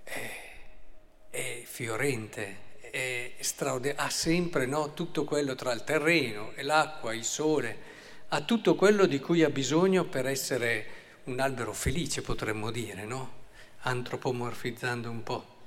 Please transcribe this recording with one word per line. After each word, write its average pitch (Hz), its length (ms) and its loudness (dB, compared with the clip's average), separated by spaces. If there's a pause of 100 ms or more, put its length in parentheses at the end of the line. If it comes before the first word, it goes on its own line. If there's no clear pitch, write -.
È, - 260 -8 (1000)
è 127 340 -6
fiorente, 110 920 -4 (340)
è 127 480 -4
straorde-, 139 560 -2
ha 139 140 -2
sempre, 165 560 2
no, 147 280 0
tutto 160 300 -2
quello 143 320 0
tra 123 160 -2
il 113 140 -2
terreno 143 680 2
e 139 100 -8
l'acqua, 143 500 2
il 113 100 -4
sole, 127 540 0 (500)
ha 147 140 0
tutto 190 340 4
quello 196 300 8
di 139 160 2
cui 170 220 4
ha 147 60 6
bisogno 160 540 4
per 131 240 -2
essere 120 580 0 (400)
un 127 140 -4
albero 123 320 0
felice, 131 500 0
potremmo 110 500 -2
dire, 104 340 -6
no? 127 300 -6 (480)
Antropomorfizzando 123 1300 -2
un 113 140 -6
po'. - 320 -6 (120)